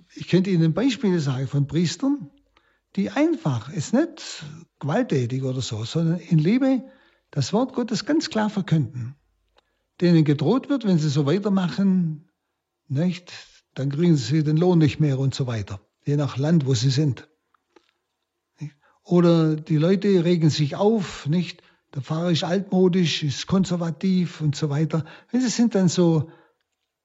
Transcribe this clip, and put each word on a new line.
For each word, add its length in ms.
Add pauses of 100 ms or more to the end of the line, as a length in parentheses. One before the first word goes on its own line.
(160)
ich 120
könnte 220
Ihnen 240
Beispiele 480
sagen 260
von 180
Priestern, 640 (680)
die 120
einfach, 600
ist 240
nicht 500 (360)
gewalttätig 640
oder 180
so, 240
sondern 340
in 200
Liebe 440 (460)
das 240
Wort 200
Gottes 320
ganz 240
klar 200
verkünden. 640 (880)
Denen 240
gedroht 420
wird, 160
wenn 140
sie 120
so 160
weitermachen, 1000 (600)
nicht, 440 (440)
dann 160
kriegen 260
sie 260
den 140
Lohn 220
nicht 200
mehr 200
und 160
so 120
weiter, 320 (240)
je 140
nach 200
Land, 280
wo 80
sie 160
sind. 400 (1700)
Oder 520
die 220
Leute 480
regen 240
sich 260
auf, 520
nicht? 340 (320)
Der 80
Pfarrer 300
ist 120
altmodisch, 800
ist 240
konservativ 920
und 140
so 140
weiter. 360 (260)
Das 240
sind 200
dann 120
so, 440 (720)